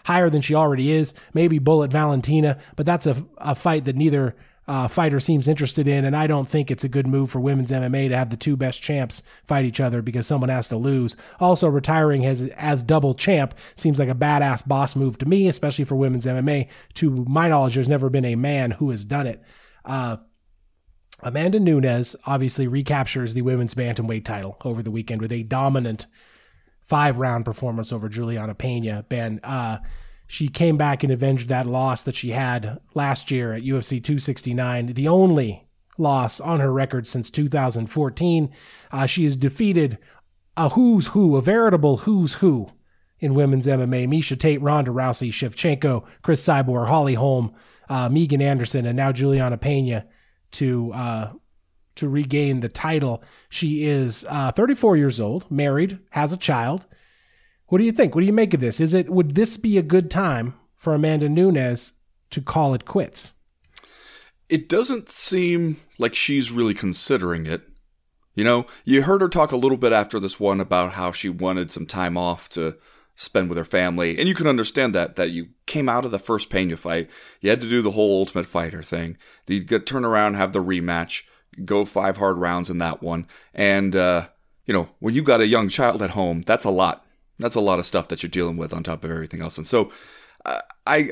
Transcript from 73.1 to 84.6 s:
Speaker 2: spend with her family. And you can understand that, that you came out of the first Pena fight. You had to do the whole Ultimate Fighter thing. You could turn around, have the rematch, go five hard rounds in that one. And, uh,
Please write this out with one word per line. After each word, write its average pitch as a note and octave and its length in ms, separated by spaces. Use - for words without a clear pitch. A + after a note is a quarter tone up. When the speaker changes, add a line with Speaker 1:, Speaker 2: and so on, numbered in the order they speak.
Speaker 2:
spend F#2 320
with E2+ 80
her E2+ 80
family. F2 540
And F3 100
you G3 60
can F3 120
understand B2 480
that, F2 220
that E2+ 140
you E2+ 160
came C#3+ 240
out B2 160
of B2 60
the G2+ 80
first G#2+ 320
Pena F#2 260
fight. E2+ 320
You G2 80
had A#2+ 140
to A2+ 60
do A#2+ 120
the G#2 120
whole G2+ 280
Ultimate F2+ 260
Fighter E2+ 360
thing. E2 340
You F#2+ 160
could A2 220
turn C3 180
around, G#2+ 300
have F#2+ 180
the G2 100
rematch, F2 600
go G2+ 220
five G2 320
hard G2 180
rounds F2 320
in F2+ 80
that E2 260
one. E2+ 240
And, G2 420
uh, F2+ 320